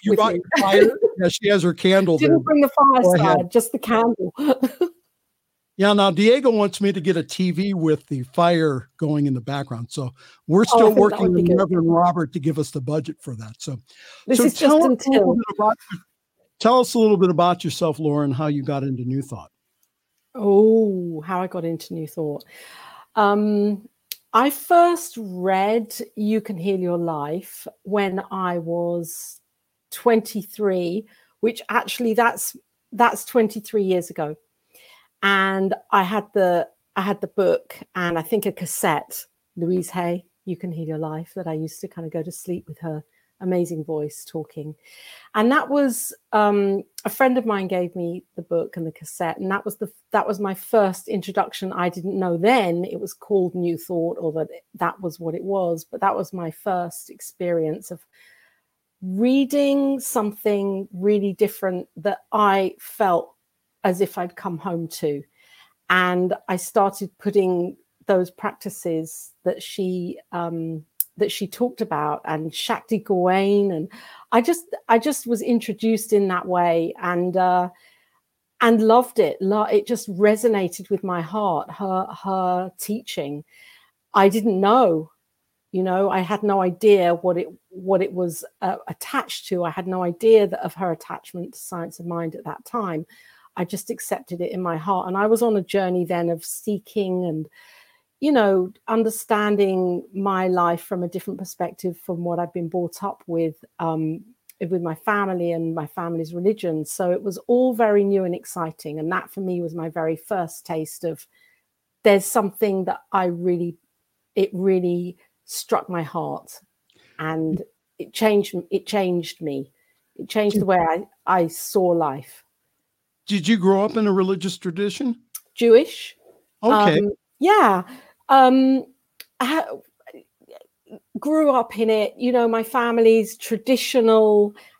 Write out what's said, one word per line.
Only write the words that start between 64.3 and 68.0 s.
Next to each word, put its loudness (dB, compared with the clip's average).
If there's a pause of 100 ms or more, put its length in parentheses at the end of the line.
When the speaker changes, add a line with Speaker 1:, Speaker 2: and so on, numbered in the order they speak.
Speaker 2:
come -8
home -6
to. -6 (640)
And 2 (120)
I -2
started -2
putting 0 (300)